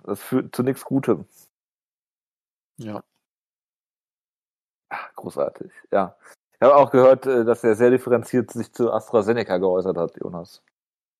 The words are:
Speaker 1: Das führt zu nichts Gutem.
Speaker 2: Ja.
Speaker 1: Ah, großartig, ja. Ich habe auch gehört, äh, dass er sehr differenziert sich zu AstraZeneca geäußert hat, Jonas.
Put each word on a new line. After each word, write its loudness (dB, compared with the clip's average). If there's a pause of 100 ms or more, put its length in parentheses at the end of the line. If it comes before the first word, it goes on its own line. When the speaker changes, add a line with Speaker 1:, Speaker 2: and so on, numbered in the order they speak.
Speaker 1:
Das -10
führt -6
zu -2
nichts -6
Gutem. -2 (1500)
Speaker 2:
Ja. -12 (1900)
Speaker 1:
Ah, -14
großartig, -8 (200)
ja. -2 (400)
Ich -20
habe 8
auch 6
gehört, 6
äh, 0
dass 0
er 2
sehr 4
differenziert 0
sich -10
zu -2
AstraZeneca 0
geäußert -2
hat, -6
Jonas. -14 (580)